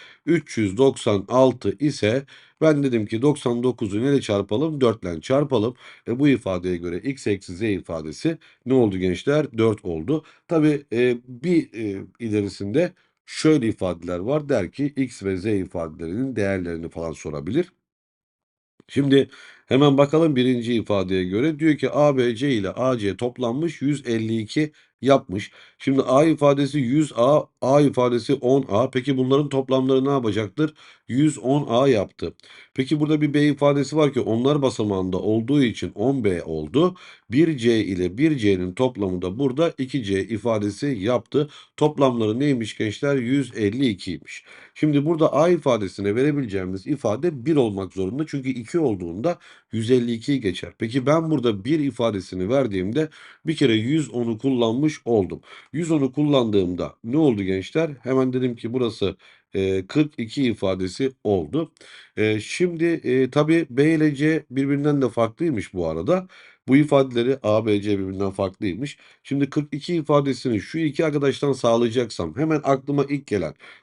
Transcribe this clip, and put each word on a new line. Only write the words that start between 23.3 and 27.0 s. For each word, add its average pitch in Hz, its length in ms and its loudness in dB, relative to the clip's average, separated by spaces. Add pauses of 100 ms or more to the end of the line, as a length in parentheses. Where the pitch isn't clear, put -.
yüz 135 260 -2
elli 113 300 -2
iki 151 340 -4 (300)
yapmış. 120 500 2 (280)
Şimdi 135 220 2
A 131 240 4
ifadesi 143 540 2
yüz 135 360 0